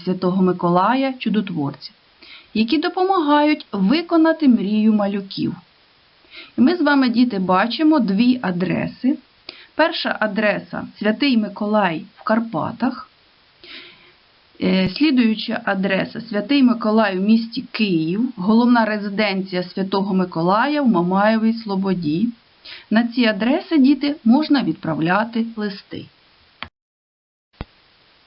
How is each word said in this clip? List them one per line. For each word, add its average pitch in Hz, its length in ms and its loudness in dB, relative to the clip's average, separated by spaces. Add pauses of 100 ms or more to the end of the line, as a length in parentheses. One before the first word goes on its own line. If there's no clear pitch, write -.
Святого 185 380 0
Миколая 185 720 2
Чудотворця, 185 760 -4 (640)
які 226 240 0
допомагають 311 960 0
виконати 320 760 2
мрію 214 440 2
малюків. 202 640 -2 (1000)
І - 20 -2
ми 320 160 4
з 359 40 -8
вами, 285 280 4
діти, 220 300 2
бачимо 233 640 2
дві 226 420 2
адреси. 175 760 -2 (560)
Перша 330 460 -2
адреса — 202 680 -2 (120)
Святий 226 380 0
Миколай 202 680 -2 (120)
в - 60 -20
Карпатах, 226 840 -4 (1600)
Е, 185 340 2
слідуюча 233 680 0
адреса: 196 560 -2
Святий 277 420 0
Миколай 220 560 2
у 190 40 -2
місті 226 500 0
Київ, 185 640 -2
головна 226 480 4
резиденція 202 800 -4
Святого 196 520 -4
Миколая 190 680 0
в 254 60 2
Мамаєвій 208 640 2
Слободі. 190 760 -2 (600)
На 233 180 2
ці 240 160 0
адреси, 247 540 0
діти, 285 460 2
можна 277 380 4
відправляти 180 840 -2 (100)
листи. 208 480 -10 (2250)